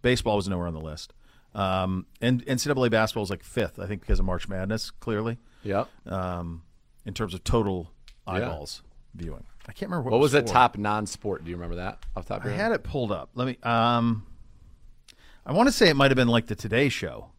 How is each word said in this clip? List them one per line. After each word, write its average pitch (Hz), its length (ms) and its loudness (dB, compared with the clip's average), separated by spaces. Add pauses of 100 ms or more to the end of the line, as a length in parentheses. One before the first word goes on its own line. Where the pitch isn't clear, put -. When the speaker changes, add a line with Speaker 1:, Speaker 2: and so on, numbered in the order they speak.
Speaker 1:
Baseball 120 360 2
was 95 100 -2
nowhere 90 200 -4
on 85 60 -6
the 78 80 -8
list. 78 320 -12 (420)
Um, 95 520 -2 (120)
and 123 280 0
N 131 100 -2
C - 100 -4
double 131 160 2
A 120 60 2
basketball 110 320 2
was 95 80 -4
like - 140 -6
fifth, - 360 -4
I 92 60 -8
think, 98 160 -8
because 95 180 2
of 95 60 4
March 92 240 -2
Madness, 95 420 -4
clearly. 113 460 -4 (260)
Speaker 2:
Yep. 104 240 -2 (200)
Speaker 1:
Um, 87 560 -6 (420)
in 101 80 -6
terms 95 200 -2
of 92 100 -8
total 98 480 2 (360)
Speaker 2:
Yeah. 95 60 -4
Speaker 1:
eyeballs 80 480 -6 (320)
viewing. 82 300 -10 (240)
I - 60 -16
can't - 180 -8
remember 160 140 -4
what 123 80 0
Speaker 2:
What 120 80 6
was 139 120 4
Speaker 1:
was 143 100 6
Speaker 2:
the 117 40 -4
Speaker 1:
four. 98 60 -2
Speaker 2:
top 123 240 6
non-sport? 104 680 -4
Do 82 60 -10
you 87 80 -6
remember 85 180 -6
that 90 300 -8 (100)
off 90 100 -8
the - 100 -6
top 98 60 -8
of - 60 -6
Speaker 1:
I - 20 -2
Speaker 2:
your - 80 -2
Speaker 1:
had 220 140 0
Speaker 2:
head? 208 80 0
Speaker 1:
it - 40 -12
pulled 123 280 -4
up. 78 240 -6
Let 123 120 -2
me, 123 160 -6
um, 117 640 2 (1200)
I - 80 -6
wanna 233 180 6
say 202 180 6
it 151 60 4
might 139 160 8
have 131 40 6
been 127 140 6
like 117 180 4
the 107 80 -4
Today 117 340 0
Show 98 500 -8